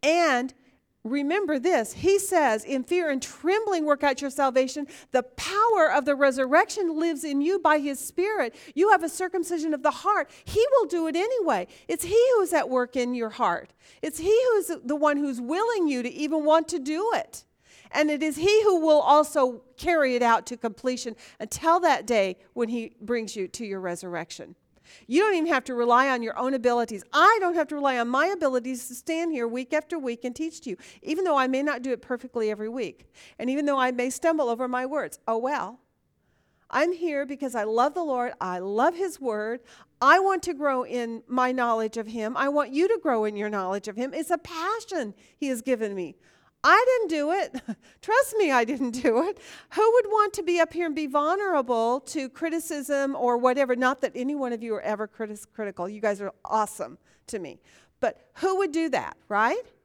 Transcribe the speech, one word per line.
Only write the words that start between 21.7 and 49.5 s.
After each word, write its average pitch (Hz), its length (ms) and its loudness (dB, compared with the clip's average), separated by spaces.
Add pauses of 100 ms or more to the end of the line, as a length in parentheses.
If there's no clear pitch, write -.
that 285 260 2
day 196 300 2 (160)
when 233 160 -2
he 233 320 -6
brings 220 340 -4
you 190 140 -6
to - 160 -10
your 196 160 -8
resurrection. 175 760 -8 (520)
You 285 160 4
don't 427 120 2
even 320 120 0
have 277 180 0
to 262 100 -6
rely 240 340 4
on 254 120 0
your 226 160 -6
own 254 160 -2
abilities. 240 600 0
I 392 280 6
don't 349 140 0
have 320 140 0
to 302 80 -8
rely 269 220 0
on 233 100 -2
my 269 180 2
abilities 262 640 -2
to 247 80 -14
stand 330 340 -4
here 240 160 -2
week 247 260 -6
after 311 240 -2
week 247 280 -6
and 247 100 -6
teach 320 280 -10
to 254 80 -10
you, 180 60 -8 (260)
even 311 200 -4
though 330 140 2
I 262 100 4
may 262 160 0
not 285 200 -4
do 254 100 -4
it 240 100 -4
perfectly 233 480 -6
every 214 180 -6
week. 233 380 -10 (320)
And 247 120 -4
even 285 160 -2
though 277 120 2
I 254 140 2
may 247 180 -2
stumble 311 380 0
over 233 180 -2
my 254 200 -4
words, 269 420 -6
oh 226 100 0
well. 247 400 -4 (920)
I'm 320 220 2
here 320 320 -2
because 262 300 -8
I 214 100 -2
love 240 300 2
the 359 80 -2
Lord. 247 380 -2
I 180 180 -4
love 220 380 0
his 359 240 -6
word. 226 400 -4 (400)
I 294 180 8
want 381 260 2
to 349 100 -6
grow 269 300 -2
in 233 440 -6
my 254 240 0
knowledge 226 440 -2
of 220 120 -6
him. 226 280 -6
I 277 120 0
want 285 240 -2
you 330 160 2
to 440 120 0
grow 233 240 0
in 208 120 -4
your 208 140 -4
knowledge 196 360 -4
of 202 80 -10
him. 247 180 -6
It's 320 180 -6
a 339 80 0
passion 349 760 -6 (220)
he 285 120 -6
has 240 140 -4
given 220 320 -2
me. 175 220 -8 (460)
I 381 240 6
didn't 480 220 2
do 302 240 0
it. 359 240 -2 (240)
<laughs> - 220 -20
Trust 453 340 0
me, 370 140 4
I 247 140 4
didn't 247 260 -4
do 254 360 2
it. 403 140 -6 (300)